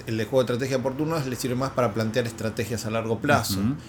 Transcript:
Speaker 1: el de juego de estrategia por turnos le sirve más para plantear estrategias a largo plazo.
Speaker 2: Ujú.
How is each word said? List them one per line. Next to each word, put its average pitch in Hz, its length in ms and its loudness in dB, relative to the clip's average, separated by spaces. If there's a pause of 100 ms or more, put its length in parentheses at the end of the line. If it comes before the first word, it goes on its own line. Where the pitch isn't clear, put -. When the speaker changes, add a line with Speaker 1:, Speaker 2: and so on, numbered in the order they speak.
Speaker 1:
el 113 100 0
de 110 80 0
juego 127 180 4
de 120 100 0
estrategia 127 280 0
por 127 160 -2
turnos 151 300 0
le 123 80 -4
sirve 123 200 -2
más 131 160 0
para 117 220 2
plantear 113 320 0
estrategias 110 640 -4
a - 20 -4
largo 110 300 0
plazo. 113 400 2
Speaker 2:
Ujú. 117 160 2 (140)